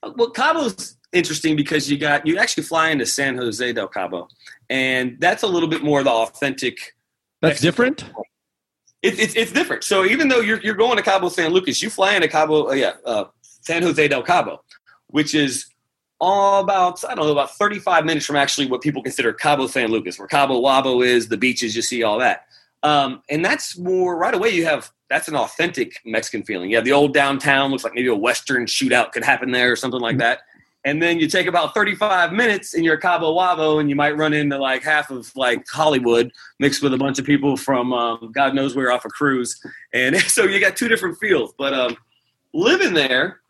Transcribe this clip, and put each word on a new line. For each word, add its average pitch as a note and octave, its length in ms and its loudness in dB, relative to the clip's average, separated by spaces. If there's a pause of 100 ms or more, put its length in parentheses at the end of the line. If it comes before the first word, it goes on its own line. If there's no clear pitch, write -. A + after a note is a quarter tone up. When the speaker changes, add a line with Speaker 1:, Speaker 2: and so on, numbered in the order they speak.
(160)
Speaker 1:
Well, A#3 140 2
Cabo's D4+ 640 -2 (160)
interesting D#3 440 0
because D3 340 -2
you C#3+ 80 0
got, D3 280 0
you E3+ 120 0
actually G#3+ 260 -2
fly D#3+ 260 0
into C3+ 160 0
San C3+ 300 -2
Jose A#2+ 360 -4
del G#2+ 160 -4
Cabo, F2+ 400 -8 (400)
and C3 520 -2
that's F3+ 220 2
a A3+ 40 -2
little E3+ 220 0
bit D#3 140 -2
more C#3+ 200 2
the C3+ 80 2
authentic A#2+ 840 -2 (460)
Speaker 2:
That's D#3 220 2
Speaker 1:
Mexican A#3+ 320 2
Speaker 2:
different? - 100 -12 (1000)
Speaker 1:
It, A3 180 0
it's, G#3+ 160 0
it's A3+ 160 -2
different. - 320 -2
So F#3+ 200 2
even C#4 240 2
though B3+ 120 4
you're, G#3+ 200 0
you're G#3+ 140 -2
going A3+ 220 2
to G3+ 60 -2
Cabo F#3+ 260 2
San E3 240 -2
Lucas, F3+ 300 0
you A3 60 -4
fly G3 260 2
into E3+ 140 2
Cabo, D#3 420 2
uh, - 20 0
yeah, B2 220 0 (100)
uh, G#2+ 200 -2 (180)
San - 400 -6
Jose D#3 260 2
del C3 140 0
Cabo, B2 400 0 (440)
which D3+ 280 -2
is C#3 320 0 (540)
all G3 400 4
about, F#3 440 0
I - 100 -6
don't E3 120 -2
know, D3+ 60 2
about C#3+ 240 0
thirty-five G3 480 0
minutes D#3 220 -2
from D3 80 -4
actually C#3 320 0
what B2 140 -2
people C#3+ 220 -4
consider A#2+ 300 -2
Cabo C#3+ 360 0
San A#2+ 220 -2
Lucas, F2+ 280 -4
where G2 80 -16
Cabo C3+ 340 2
Wabo C3 460 2
is, A#2+ 220 2
the A2 80 -2
beaches, A#2 400 -2
you A2+ 60 -4
see A#2 200 -2
all G#2+ 160 0
that. A#2 280 0 (360)
Um, C#3+ 480 0
and D#3 140 -2
that's A3+ 340 -4
more, F3+ 380 -2
right E3+ 180 0
away G#3 160 0
you E3+ 160 0
have, D3 240 -2 (180)
that's D3+ 200 -2
an D#3 80 -4
authentic C3+ 680 -2
Mexican A2 400 -4
feeling. F#2+ 260 -6
You A2+ 60 2
have A2+ 80 2
the C3 80 2
old C#3+ 220 4
downtown, C#3 560 2
looks C3 140 -4
like A#2 100 -6
maybe B2 140 0
a A#2 80 2
Western A#2+ 500 0
shootout B2 460 0
could A#2 120 -6
happen B2+ 280 0
there B2 180 2
or A#2 60 0
something B2+ 240 -4
like A#2 140 -2
Speaker 2:
Mm-hmm. B2+ 60 0
Speaker 1:
that. A#2+ 200 0 (440)
And D3 180 0
then E3+ 180 2
you D#3 80 2
take F3+ 180 0
about E3+ 280 0
thirty-five G3 580 0
minutes G#3 420 0
and E3 100 0
you're D#3+ 120 4
Cabo E3 400 0
Wabo, D#3 440 2
and D3 80 0
you C#3+ 80 0
might D3 200 0
run D3+ 160 0
into, D3 260 0
like, C3 240 -2
half D3+ 280 0
of, B2 260 -14
like, B2 340 0
Hollywood B2 600 2 (300)
mixed C#3 220 2
with C3+ 120 2
a - 20 0
bunch C3+ 220 0
of C3+ 80 -4
people C#3 300 2
from, B2+ 360 -2
um, A#2 420 -4
God C3+ 200 0
knows C3+ 200 -2
where C3 180 0
off B2 120 -2
a - 40 -8
cruise. C3 520 -2 (320)
And B2+ 240 2
<laughs> F#3+ 60 2
so - 220 2
you G3 160 2
got G3 160 2
two A#3 120 -2
different F#3+ 300 0
feels. E3 400 0
But, C#3 160 -2
um, B2 220 -2 (580)
living B3 400 2
there C#3 560 0